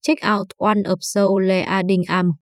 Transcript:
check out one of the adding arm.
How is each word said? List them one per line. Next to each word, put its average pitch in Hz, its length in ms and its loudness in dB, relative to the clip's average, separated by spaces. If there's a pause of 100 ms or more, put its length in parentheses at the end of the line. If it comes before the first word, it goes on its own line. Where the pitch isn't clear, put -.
check 311 180 0
out 202 360 -2
one 208 280 0
of 185 140 -2
the 190 640 0
adding 185 440 0
arm. 175 300 0 (140)